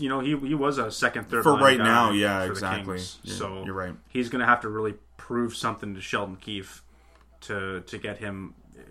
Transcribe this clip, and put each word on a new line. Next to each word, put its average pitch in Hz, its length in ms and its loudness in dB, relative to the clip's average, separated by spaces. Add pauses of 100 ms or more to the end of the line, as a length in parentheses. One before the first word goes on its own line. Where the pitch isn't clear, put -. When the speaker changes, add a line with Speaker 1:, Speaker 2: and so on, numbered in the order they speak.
Speaker 1:
you 139 80 -2
know, 135 120 -2
he, 143 160 0
he 139 180 -2
was 139 240 0
a 110 120 -2
second, 120 400 -2
third 117 140 0
Speaker 2:
For 151 80 8
Speaker 1:
line 135 100 4
Speaker 2:
right 131 160 8
Speaker 1:
guy 107 60 4
Speaker 2:
now, 113 260 6
yeah, 101 320 2
Speaker 1:
for 92 60 -2
the 101 40 -4
Speaker 2:
exactly. 95 440 -4
Speaker 1:
Kings. 92 260 -10
Speaker 2:
You're, 95 140 -10
Speaker 1:
So 95 280 -8
Speaker 2:
you're 95 100 -8
right. 92 200 -6 (140)
Speaker 1:
he's 123 200 -2
gonna 123 180 0
have 120 160 8
to 110 60 -6
really 107 260 -2 (220)
prove 120 400 -2
something 104 380 -6
to 95 60 -12
Sheldon 98 360 -4
Keefe 98 460 -12 (600)
to, 95 400 -6
to 107 160 -12
get 104 200 -8
him, 98 360 -10 (360)